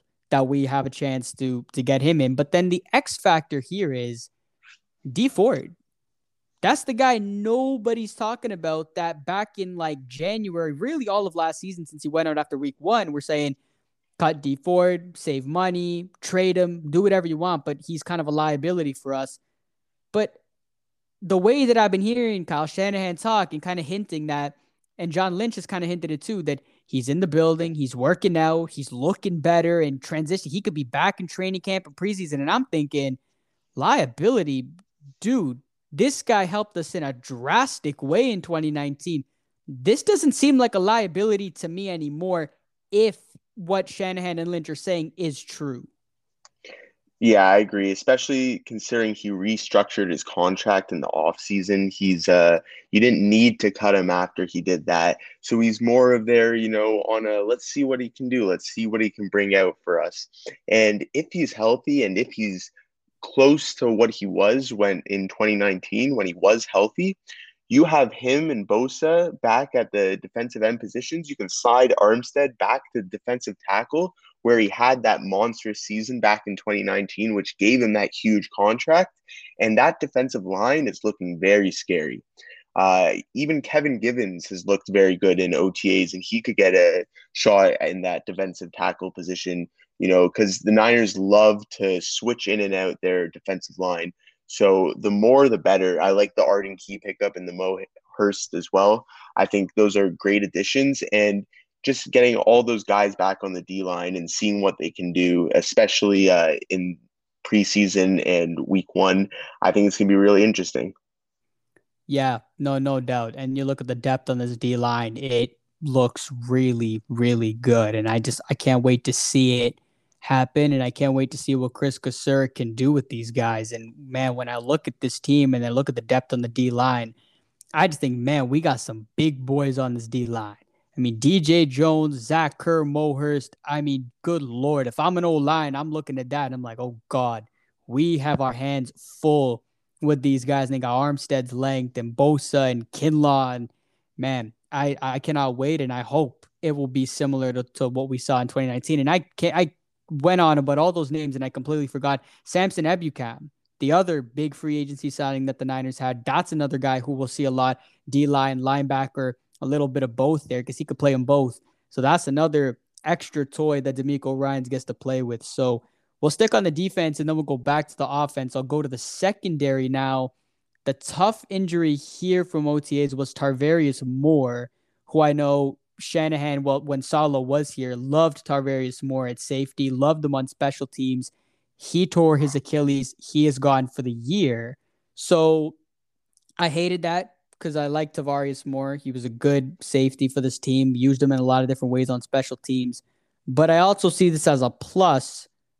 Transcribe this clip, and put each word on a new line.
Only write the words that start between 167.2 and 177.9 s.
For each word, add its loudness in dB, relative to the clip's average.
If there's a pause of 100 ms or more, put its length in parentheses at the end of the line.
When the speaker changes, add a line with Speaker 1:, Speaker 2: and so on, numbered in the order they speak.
Speaker 1:
then -2
we'll -2
go -4
back -2
to -20
the -4
offense. -6
I'll -4
go -4
to -6
the -2
secondary -2
now. -2 (520)
The -2
tough -2
injury 0
here -2
from -2
O 0
T -4
As -2
was -6
Tarvarius 0
Moore, 0 (360)
who 0
I 4
know 0 (200)
Shanahan, -4
well, -2
when -4
Saleh 0
was -2
here, -8